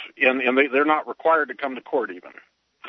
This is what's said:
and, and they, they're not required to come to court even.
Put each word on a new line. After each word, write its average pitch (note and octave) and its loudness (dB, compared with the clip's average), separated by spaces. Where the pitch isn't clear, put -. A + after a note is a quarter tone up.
and, C3 2
and B2+ 0
they, C#3+ 4
they're C3 2
not D3+ 0
required D#3 0
to C3 -12
come C3 -6
to A#2 -12
court A#2 -4
even. F2 -18